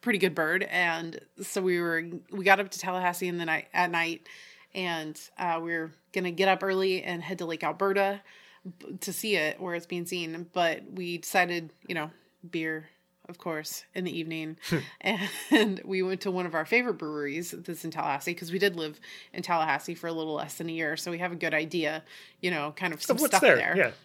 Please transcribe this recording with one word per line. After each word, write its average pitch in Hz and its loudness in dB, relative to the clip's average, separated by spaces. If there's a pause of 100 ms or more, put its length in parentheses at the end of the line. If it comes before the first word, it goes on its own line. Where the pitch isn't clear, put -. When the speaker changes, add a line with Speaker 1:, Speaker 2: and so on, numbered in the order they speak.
Speaker 1:
pretty 208 0
good 175 4
bird. 165 2
And 165 0 (220)
so 196 -4
we 180 2
were, 170 0 (260)
we 190 -6
got 190 8
up 196 -2
to - -10
Tallahassee 180 0
in 175 -2
the 170 -2
night, 160 -2
at 180 4
night, 165 -2 (480)
and, 165 -6 (180)
uh, 170 0
we 170 -4
were 160 -4 (200)
gonna 185 0
get 185 4
up 190 4
early 190 2
and 170 -4
head 175 -6
to 175 -4
Lake 165 -4
Alberta 196 2 (560)
b-, - -12
to 190 -6
see 214 0
it 156 2
where 175 -4
it's 170 -6
being 175 -4
seen. 170 -6
But 170 2
we 175 -6
decided, 175 0 (160)
you 180 -6
know, 160 -4 (380)
beer, 160 -4 (400)
of 175 -16
course, 160 -8
in 185 -4
the 165 -4
evening. 160 -6 (140)
Speaker 2:
Hmm. 165 2 (240)
Speaker 1:
<laughs> 196 0 (240)
And 208 6
we 190 0
went 185 -2
to 202 -2
one 180 -2
of 165 -8
our 156 2
favorite 233 2
breweries 151 -4
that's 170 -10
in 165 -4
Tallahassee, 156 -2
'cause 170 -8
we 190 0
did 190 2
live 156 -6 (320)
in 180 -8
Tallahassee 160 2
for 170 -8
a 165 -2
little 160 -4
less 147 -6
than 170 -6
a 165 -6
year. 160 -2
So 175 -6
we 170 -4
have 175 -2
a 175 -8
good 160 -2
idea, 156 0 (360)
you 180 0
know, 147 -2
kind 180 0
of - -10
some 220 2
Speaker 2:
Of 269 2
what's 302 4
Speaker 1:
stuff 202 10
Speaker 2:
there, 208 10
Speaker 1:
there. 165 2
Speaker 2:
yeah. 147 4 (140)